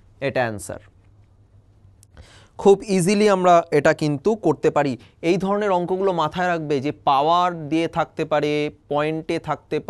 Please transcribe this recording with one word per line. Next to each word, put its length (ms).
এটা 180
অ্যান্সার। 360
খুব 160
ইজিলি 400
আমরা 200
এটা 140
কিন্তু 280
করতে 320
পারি। 160
এই 160
ধরনের 320
অঙ্কগুলো 340
মাথায় 320
রাখবে 220
যে 60
পাওয়ার 400
দিয়ে 160
থাকতে 340
পারে, 200
পয়েন্টে 460
থাকতে 300